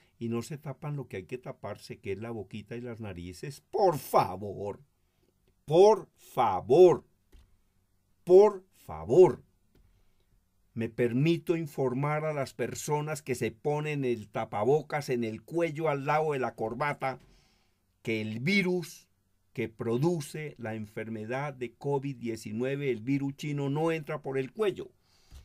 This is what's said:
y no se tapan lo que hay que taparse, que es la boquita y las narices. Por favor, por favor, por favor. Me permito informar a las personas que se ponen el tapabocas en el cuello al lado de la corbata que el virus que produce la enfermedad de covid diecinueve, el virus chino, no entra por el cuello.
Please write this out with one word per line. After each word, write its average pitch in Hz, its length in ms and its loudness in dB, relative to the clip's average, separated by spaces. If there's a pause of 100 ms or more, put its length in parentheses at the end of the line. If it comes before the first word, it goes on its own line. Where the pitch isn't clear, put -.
(200)
y 117 100 -6
no 117 120 -4
se 147 160 -12
tapan 147 380 -10
lo 143 120 -8
que 104 100 -10
hay 95 60 -8
que 127 140 -10
taparse, - 640 -14
que 98 140 -8
es 95 60 -6
la 117 120 -10
boquita 110 460 -12
y 120 40 -10
las 117 200 -12
narices. 92 580 -12
Por 180 380 2
favor, 98 840 -4 (840)
por 185 500 6
favor, 120 920 6 (1160)
por 190 400 8 (220)
favor. 117 580 6 (1300)
Me 113 120 -4
permito 151 680 0
informar 147 680 -2
a 156 80 -2
las 135 200 -6
personas 147 680 -4
que 127 140 -6
se 110 160 -4
ponen 147 540 -4
el 113 240 -4
tapabocas 123 800 -2
en 120 140 -2
el 110 200 -6
cuello 160 460 -2
al 139 160 -2
lado 151 260 0
de 139 80 -2
la 120 160 -4
corbata 131 640 -4 (800)
que 113 200 -4
el 107 180 -6
virus 180 680 0 (420)
que 113 180 -6
produce 143 880 -2
la 110 160 -8
enfermedad 110 800 -8
de 123 200 -10
covid 143 420 -4
diecinueve, 117 760 -4
el 113 120 -2
virus 139 340 -2
chino, 143 340 -4
no 156 220 0
entra 156 300 -6
por 135 160 -6
el 131 140 -4
cuello. - 380 -4 (560)